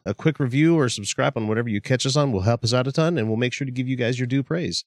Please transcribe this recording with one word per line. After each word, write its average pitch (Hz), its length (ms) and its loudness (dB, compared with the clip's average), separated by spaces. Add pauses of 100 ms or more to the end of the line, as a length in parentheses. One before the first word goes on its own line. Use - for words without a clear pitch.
a 104 80 -2
quick 156 240 -2
review 147 400 2
or 131 120 2
subscribe 131 480 -2
on 110 100 -2
whatever 113 220 0
you 104 100 0
catch 127 260 0
us 135 120 0
on 139 160 2
will 92 80 0
help 117 240 2
us 113 80 0
out 127 140 2
a 135 40 -2
ton, 160 260 0
and 110 120 0
we'll 110 80 0
make 123 160 0
sure - 100 -6
to 135 80 -4
give 127 160 -4
you 131 80 -2
guys 123 240 0
your 127 80 -2
due 135 160 0
praise. 151 440 -4